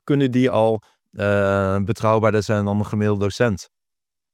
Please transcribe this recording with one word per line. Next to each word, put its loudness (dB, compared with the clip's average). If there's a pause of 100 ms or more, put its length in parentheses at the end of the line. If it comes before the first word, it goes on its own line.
kunnen 0
die 2
al, 0 (280)
eh, 0
betrouwbaarder 0
zijn -2
dan -2
een -2
gemiddelde -2
docent. -2 (640)